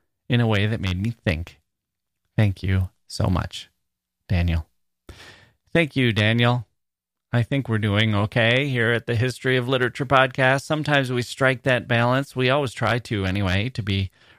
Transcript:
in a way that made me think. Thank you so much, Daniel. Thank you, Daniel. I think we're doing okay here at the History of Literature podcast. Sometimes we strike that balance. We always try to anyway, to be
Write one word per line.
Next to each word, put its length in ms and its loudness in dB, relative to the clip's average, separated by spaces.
in 120 2
a 60 2
way 200 2
that 140 -2
made 200 -2
me 100 -2
think. 500 -6
Thank 260 2
you 260 0
so 200 -4
much, 420 -4
Daniel. 380 0
Thank 220 0
you, 180 2
Daniel. 540 2
I 100 2
think 260 -4
we're 100 0
doing 360 0
okay 540 0
here 220 0
at 160 -2
the 80 -2
History 420 -2
of 120 -2
Literature 380 -2
podcast. 560 2
Sometimes 500 -2
we 100 -2
strike 400 -2
that 240 0
balance. 480 0
We 140 0
always 240 0
try 280 0
to 260 -4
anyway, 440 0
to 120 -8
be 280 -2